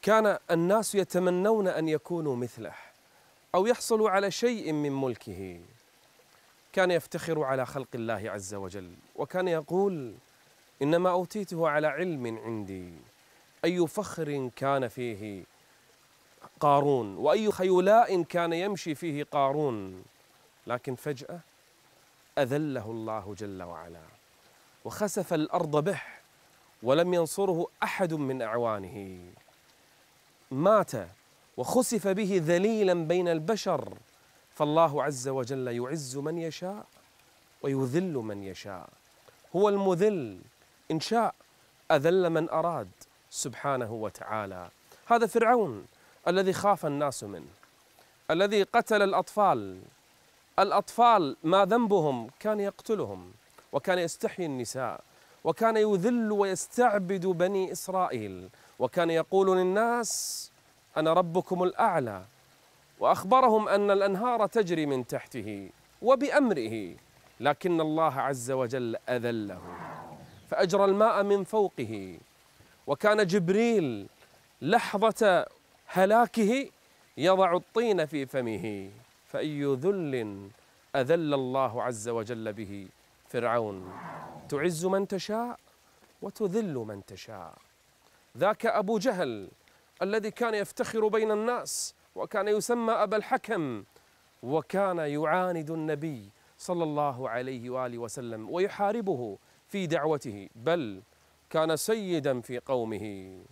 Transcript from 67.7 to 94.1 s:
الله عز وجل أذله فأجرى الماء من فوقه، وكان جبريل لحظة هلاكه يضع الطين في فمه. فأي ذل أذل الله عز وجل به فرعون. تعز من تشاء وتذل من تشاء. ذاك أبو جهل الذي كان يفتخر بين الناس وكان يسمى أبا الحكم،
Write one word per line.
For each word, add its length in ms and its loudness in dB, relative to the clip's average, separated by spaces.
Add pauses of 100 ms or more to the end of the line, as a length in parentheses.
الله 400 0
عز 300 -4
وجل 460 -2 (120)
أذله 520 -2 (920)
فأجرى 340 4
الماء 380 4
من 220 2
فوقه، 720 -4 (680)
وكان 400 2
جبريل 840 2 (540)
لحظة 840 2 (400)
هلاكه 840 4 (460)
يضع 400 4
الطين 500 0
في 200 -4
فمه. 640 -4 (360)
فأي 380 -4
ذل 840 -2 (480)
أذل 380 2
الله 480 -2
عز 260 -6
وجل 440 -4
به 360 -12 (400)
فرعون. 640 -2 (560)
تعز 380 -2
من 220 0
تشاء 500 -6 (640)
وتذل 520 -2
من 300 -6
تشاء. 500 -16 (840)
ذاك 300 0
أبو 320 0
جهل 500 -2 (540)
الذي 280 -2
كان 240 -2
يفتخر 540 -2
بين 220 0
الناس 640 -2 (200)
وكان 340 -4
يسمى 440 2
أبا 240 2
الحكم، 680 -2 (580)